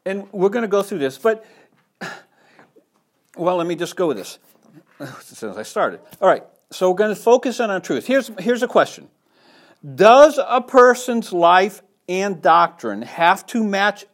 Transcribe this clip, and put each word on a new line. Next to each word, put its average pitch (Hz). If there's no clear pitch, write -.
and 196
we're 202
gonna 233
go 196
through 196
this, 135
but, 220
well, 180
let 170
me 175
just 170
go 180
with 120
this, -
since -
I 107
started. 120
All 190
right, 143
so 185
we're 180
gonna 214
focus 247
in 226
on 185
truth. -
Here's, 254
here's 226
a 247
question. -
Does 233
a 254
person's 247
life 180
and 185
doctrine 160
have 170
to 226
match 202